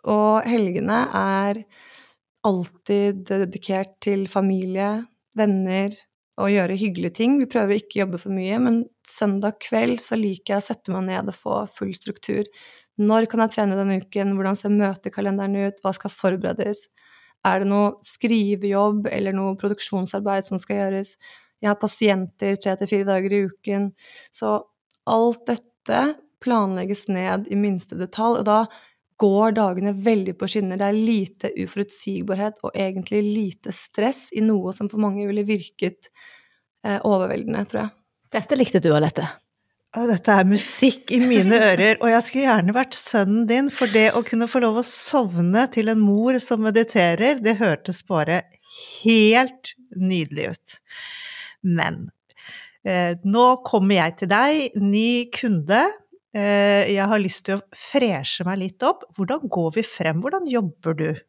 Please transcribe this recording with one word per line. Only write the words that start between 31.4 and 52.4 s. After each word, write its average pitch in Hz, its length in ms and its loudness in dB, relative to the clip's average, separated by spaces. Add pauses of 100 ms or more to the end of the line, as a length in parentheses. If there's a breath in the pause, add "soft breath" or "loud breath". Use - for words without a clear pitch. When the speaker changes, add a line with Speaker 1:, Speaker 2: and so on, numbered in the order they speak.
Speaker 1:
uforutsigbarhet 202 1040 -6
og 202 100 -8
egentlig 190 480 -2
lite 208 520 -4
stress - 600 -4
i 214 80 0
noe 190 320 0
som 202 160 -6
for 214 120 -2
mange 202 240 -2
ville 208 200 -2
virket, 196 640 -6 (760 soft breath)
eh, 202 140 -2
overveldende, 202 720 0
tror 214 160 -4
jeg. 214 80 -10 (420)
Speaker 2:
Dette 262 240 -2
likte 196 240 2
du, 165 120 4
Alette. 151 320 0 (680)
Speaker 3:
Å, 226 140 -2
dette 202 260 2
er 190 140 6
musikk 214 680 2
i 240 80 4
mine 220 320 6
ører, 214 460 6
og 240 100 4
jeg 233 140 4
skulle 269 240 0
gjerne 208 260 4
vært 262 240 0
sønnen 214 480 2
din, 262 240 2
for 247 160 0
det 220 240 6
å 226 160 0
kunne 233 240 0
få 262 140 2
lov 226 160 2
å 240 60 -6
sovne 202 840 0
til 220 220 0
en 220 100 4
mor 220 400 4
som 220 240 -2
mediterer, 220 720 2
det 214 220 0
hørtes 175 420 0
bare 165 400 0 (640)
helt 226 640 4 (240)
nydelig 175 560 -2
ut. - 280 -14 (840 loud breath)
Men, 165 460 -2 (760 loud breath)